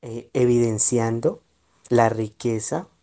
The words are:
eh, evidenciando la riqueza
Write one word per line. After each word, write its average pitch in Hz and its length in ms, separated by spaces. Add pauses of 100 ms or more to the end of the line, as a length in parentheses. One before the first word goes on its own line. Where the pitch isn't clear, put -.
eh, 117 320
evidenciando 120 1040 (480)
la 120 200
riqueza 110 800 (140)